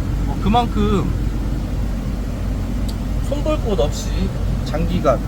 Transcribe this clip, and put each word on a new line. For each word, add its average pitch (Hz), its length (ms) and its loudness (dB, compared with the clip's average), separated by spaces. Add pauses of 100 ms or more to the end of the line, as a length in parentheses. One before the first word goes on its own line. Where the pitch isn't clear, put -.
(280)
뭐 - 120 -2
그만큼 208 720 2 (2250)
손볼 - 340 0
곳 208 180 2
없이 - 300 0 (560)
장기간 160 640 2